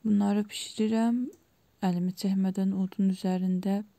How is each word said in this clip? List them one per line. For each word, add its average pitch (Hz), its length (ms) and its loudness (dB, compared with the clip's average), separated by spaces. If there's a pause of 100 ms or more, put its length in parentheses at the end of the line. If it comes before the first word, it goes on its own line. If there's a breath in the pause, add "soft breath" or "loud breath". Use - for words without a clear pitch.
Bunları 202 480 2
bişirirəm, 226 720 0 (580)
əlimi 180 400 0
çəkmədən 190 540 0
odun 190 400 0
üzərində. 185 640 0 (180)